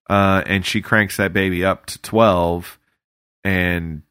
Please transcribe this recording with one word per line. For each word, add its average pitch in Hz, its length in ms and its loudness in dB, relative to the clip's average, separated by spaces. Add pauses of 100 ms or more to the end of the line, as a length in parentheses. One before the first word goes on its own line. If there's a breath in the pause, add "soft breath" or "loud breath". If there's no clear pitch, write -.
uh, 98 380 4
and 95 180 -2
she - 160 -4
cranks 104 360 0
that 98 160 0
baby 92 320 0
up 95 220 -2
to - 140 -12
twelve 90 800 0 (680)
and 87 680 -2